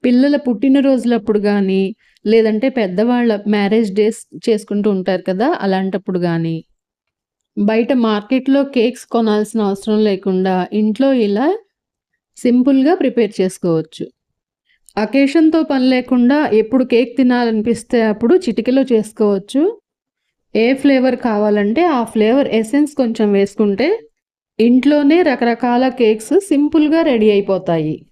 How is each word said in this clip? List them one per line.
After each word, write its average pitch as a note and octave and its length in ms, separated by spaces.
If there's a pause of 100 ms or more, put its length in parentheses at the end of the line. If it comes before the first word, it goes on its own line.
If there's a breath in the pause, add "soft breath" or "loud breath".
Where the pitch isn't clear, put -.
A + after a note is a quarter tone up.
పిల్లల B3+ 300 (120)
పుట్టినరోజులప్పుడు A#3+ 1000
కానీ F#3+ 340 (520)
లేదంటే A3 340 (140)
పెద్దవాళ్ళ G#3+ 580 (160)
మ్యారేజ్ G#3 340 (120)
డేస్ G#3 200 (280)
చేసుకుంటూ G#3 480
ఉంటారు F#3 340
కదా, G#3 180 (160)
అలాంటప్పుడు F#3+ 640
కానీ E3 300 (1120)
బయట A3+ 200 (180)
మార్కెట్లో C4 540 (140)
కేక్స్ B3 380
కొనాల్సిన G#3+ 460 (100)
అవసరం G#3+ 280 (120)
లేకుండా F#3+ 440 (280)
ఇంట్లో A#3+ 280 (160)
ఇలా G#3+ 220 (960)
సింపుల్గా C4 580
ప్రిపేర్ A#3 380
చేసుకోవచ్చు. E3+ 640 (1000 soft breath)
అకేషన్‌తో C#4 560 (120)
పని C4 200
లేకుండా B3+ 460 (220)
ఎప్పుడు A#3 320
కేక్ B3+ 260
తినాలనిపిస్తే A#3+ 840 (140)
అప్పుడు A#3 200 (120)
చిటికెలో B3 360 (120)
చేసుకోవచ్చు. G#3+ 680 (1000)
ఏ - 20 (160)
ఫ్లేవర్ C4 440
కావాలంటే G#3 560 (160)
ఆ - 20 (140)
ఫ్లేవర్ A3+ 340 (120)
ఎసెన్స్ C#4+ 400
కొంచెం A3+ 280 (100)
వేసుకుంటే G3+ 500 (800)
ఇంట్లోనే C#4+ 500 (120)
రకరకాల A#3+ 540 (160)
కేక్స్ A3 340 (160)
సింపుల్గా D4+ 600
రెడీ A3 260
అయిపోతాయి. F3+ 580 (180)